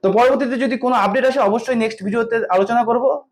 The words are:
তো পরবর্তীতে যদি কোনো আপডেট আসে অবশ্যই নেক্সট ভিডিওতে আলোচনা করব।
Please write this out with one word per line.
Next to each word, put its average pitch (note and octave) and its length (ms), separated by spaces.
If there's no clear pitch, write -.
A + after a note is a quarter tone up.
তো F#3+ 40
পরবর্তীতে C4 480
যদি B3+ 200
কোনো B3 100
আপডেট B3+ 260
আসে C4+ 180
অবশ্যই A3+ 340
নেক্সট A3 240
ভিডিওতে A3+ 300
আলোচনা G#3 340
করব। A#3+ 160